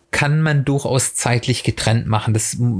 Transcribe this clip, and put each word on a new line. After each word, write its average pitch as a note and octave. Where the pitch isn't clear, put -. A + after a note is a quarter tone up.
kann D3+
man D3
durchaus C#3
zeitlich A#2+
getrennt A2+
machen. G#2+
Das G#2+